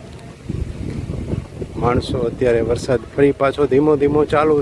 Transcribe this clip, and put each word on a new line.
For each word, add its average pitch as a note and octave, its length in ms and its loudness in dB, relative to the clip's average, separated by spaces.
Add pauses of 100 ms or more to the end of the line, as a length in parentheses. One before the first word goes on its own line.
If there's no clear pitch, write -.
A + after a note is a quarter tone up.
(1800)
માણસો B2 500 0
અત્યારે, A#2 380 2
વરસાદ A#2 380 0 (120)
ફરી C#3+ 180 6
પાછો C#3 340 0
ધીમો C#3+ 300 4
ધીમો C#3+ 280 2
ચાલુ D3+ 380 2